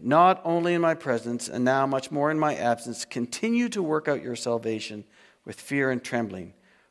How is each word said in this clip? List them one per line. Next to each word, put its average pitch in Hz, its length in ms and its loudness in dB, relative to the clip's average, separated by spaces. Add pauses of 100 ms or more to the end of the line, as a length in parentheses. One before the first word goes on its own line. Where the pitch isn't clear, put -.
not 175 440 6
only 170 300 2
in 170 60 0
my 165 140 4
presence 120 540 -2
and 120 160 -2
now 135 200 4
much 135 280 -2
more 147 180 2
in 156 80 0
my 151 160 2
absence, 117 500 -2
continue 226 680 -2
to 202 120 -4
work 156 240 0
out 139 160 0
your 117 140 -8
salvation 110 680 -4 (420)
with - 160 -14
fear 139 300 0
and 123 140 -2
trembling, 98 500 -6 (360)